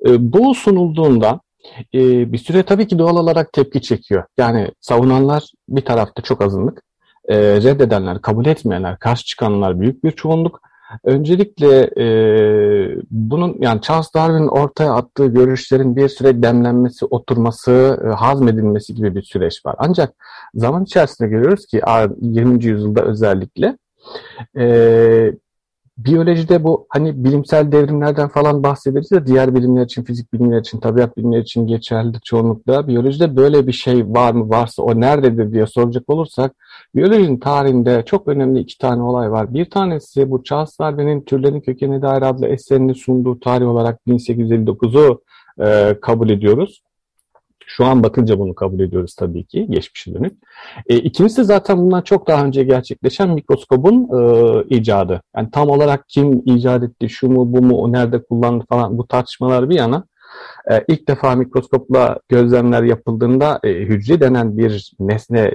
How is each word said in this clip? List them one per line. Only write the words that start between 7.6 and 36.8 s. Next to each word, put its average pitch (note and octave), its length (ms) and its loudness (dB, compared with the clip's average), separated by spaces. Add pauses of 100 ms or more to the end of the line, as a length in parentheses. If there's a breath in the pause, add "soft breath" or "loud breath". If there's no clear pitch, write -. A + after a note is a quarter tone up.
kabul A#2 240 -2
etmeyenler, F#2+ 520 -4
karşı G2+ 260 -4
çıkanlar G2+ 560 -2
büyük B2+ 240 -2
bir D#3+ 60 0
çoğunluk. D#3+ 500 -4 (440 loud breath)
Öncelikle, D3 960 2
e, A#2 80 0 (1040)
bunun, C3 500 -4
yani A#2 200 0
Charles D#3+ 340 -4
Darwin'in D#3+ 340 0
ortaya C#3+ 440 0
attığı B2 340 -2
görüşlerin B2+ 720 2
bir C#3 120 2
süre B2+ 340 0
demlenmesi, A#2+ 640 0
oturması, B2 1000 0
e, A2 40 -2
hazmedilmesi A2 840 0
gibi G#2+ 200 -4
bir G2 80 -6
süreç - 440 -6
var. C#2 120 -6
Ancak D#3+ 360 0 (400 loud breath)
zaman C#3 300 -2
içerisinde C3+ 440 -2
görüyoruz B2 380 0
ki, - 200 -2
a-, A2+ 220 2 (120)
yirminci A#2 480 0
yüzyılda G#2+ 360 -2
özellikle, G#2+ 720 -2 (800 loud breath)
e, A2+ 760 4 (640)
biyolojide E3 680 0
bu D#3+ 240 0
hani D3 360 -4
bilimsel C#3+ 480 0
devrimlerden D3 560 0
falan D3 340 0
bahsederiz C#3 500 -2
ya, E3+ 140 2
diğer C3 280 2
bilimler B2+ 300 2
için, B2 180 -10
fizik A#2+ 300 -10
bilimler A#2 280 0
için, A2 200 -12
tabiat A#2 360 0
bilimleri A#2 240 -2
için A#2 260 -4
geçerli A2+ 580 -4
çoğunlukla. A#2 640 -2
Biyolojide C3+ 480 0
böyle C#3 300 4
bir B2+ 60 -2
şey A#2+ 360 0
var A#2+ 240 0
mı? A2+ 160 -2
Varsa A2+ 340 -2
o A2+ 180 0
nerededir A#2+ 520 2
diye A2 140 0
soracak A#2+ 440 -4
olursak, D3 440 -4 (400 loud breath)